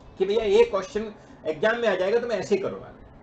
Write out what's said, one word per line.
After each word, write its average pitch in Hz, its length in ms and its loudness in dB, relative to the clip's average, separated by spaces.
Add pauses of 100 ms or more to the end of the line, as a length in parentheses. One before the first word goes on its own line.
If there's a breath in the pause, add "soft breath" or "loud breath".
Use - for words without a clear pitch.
(180)
कि 381 60 2
भैया 427 200 0
ये 381 200 6
question 214 480 -4 (340 loud breath)
exam 170 320 0
में 233 100 0
आ 190 60 2
जाएगा 190 240 0
तो 240 80 -2
मैं 226 100 -2
ऐसे 185 180 -2
ही 175 80 0
करूंगा। 98 300 -8 (300)